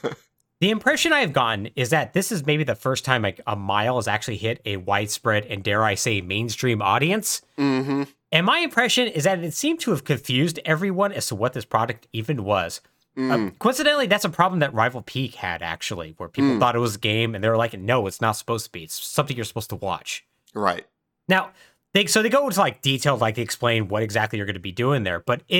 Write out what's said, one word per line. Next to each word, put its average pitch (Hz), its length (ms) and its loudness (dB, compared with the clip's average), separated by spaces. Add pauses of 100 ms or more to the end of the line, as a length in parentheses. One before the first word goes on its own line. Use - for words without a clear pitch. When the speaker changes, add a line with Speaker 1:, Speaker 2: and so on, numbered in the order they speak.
(600)
Speaker 1:
The 185 80 4
impression 269 420 2
I 294 100 4
have 170 120 0
gotten 113 420 0
is 123 140 0
that 143 240 2
this 190 180 0
is 160 140 -2
maybe 151 180 2
the 123 120 0
first 131 280 -2
time, 127 200 2
like, 98 240 -4
a 110 80 -2
mile 104 400 0
has 110 120 0
actually 107 300 -2
hit 110 260 -4
a 101 140 -4
widespread 104 720 0
and, 101 160 -8
dare 104 200 2
I 104 120 2
say, 107 260 0
mainstream 107 640 0
audience. 139 580 2 (160)
Speaker 2:
Mm-hmm. 139 460 0 (280)
Speaker 1:
And 165 140 4
my 277 140 4
impression 247 480 0
is 160 160 -2
that 180 200 0
it 165 120 -6
seemed 320 240 -2
to - 100 -2
have 160 140 0
confused 143 600 -2
everyone 185 500 0
as - 160 -4
to 113 60 -4
what 110 180 0
this 110 120 -8
product 113 480 -2
even 113 300 -4
was. 95 360 0 (380)
Uh, 131 40 -6
Speaker 2:
Mm. 117 360 0
Speaker 1:
coincidentally, 285 480 2
that's 202 180 2
a 190 60 0
problem 180 300 2
that 139 120 2
Rival 120 300 0
Peak 127 320 -6
had, 87 300 -6
actually, 82 540 -8
where 87 120 -10
people 139 220 2
Speaker 2:
Mm. 117 80 0
Speaker 1:
thought 120 160 4
it 117 40 0
was 120 140 0
a 101 60 -10
game, 113 340 2
and 98 100 -4
they 110 60 4
were 113 80 4
like, 113 180 0
"No, 107 300 0
it's 95 160 -6
not 113 120 2
supposed 113 320 -4
to - 60 -18
be. 85 120 -12
It's 78 100 -12 (100)
something 139 320 -2
you're 117 100 -4
supposed - 260 -8
to 104 60 -6
watch." - 460 -6 (300)
Speaker 2:
Right. 98 320 0 (420)
Speaker 1:
Now, 185 220 2 (460)
they, 202 100 4
so 220 160 4
they 226 80 2
go 277 160 4
into, 214 140 0
like, 147 240 0
detail, 135 340 2
like, 110 160 2
they 123 80 -4
explain 113 460 0
what 107 160 0
exactly 107 340 -2
you're 104 80 -4
gonna 98 140 -6
be 92 120 -10
doing 120 340 0
there, 87 160 -2
but 120 280 -2
it 180 100 2